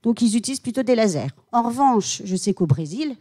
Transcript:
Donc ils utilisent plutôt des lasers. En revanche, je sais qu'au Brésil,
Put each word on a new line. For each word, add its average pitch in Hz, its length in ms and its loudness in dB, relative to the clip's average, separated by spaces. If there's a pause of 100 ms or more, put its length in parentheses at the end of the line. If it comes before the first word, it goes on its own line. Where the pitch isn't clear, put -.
Donc 226 200 0
ils 226 160 2
utilisent 262 220 -4
plutôt 247 220 -4
des 247 120 4
lasers. 185 340 2 (240)
En 240 80 2
revanche, 240 640 0
je 190 100 -4
sais 190 200 -2
qu'au 180 120 0
Brésil, 180 540 -2